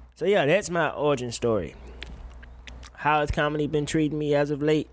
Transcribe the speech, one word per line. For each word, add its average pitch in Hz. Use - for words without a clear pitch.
so, 151
yeah, 180
that's 147
my 165
origin 123
story. 110
How 151
has 147
comedy 151
been 151
treating 151
me 151
as 143
of 139
late? 151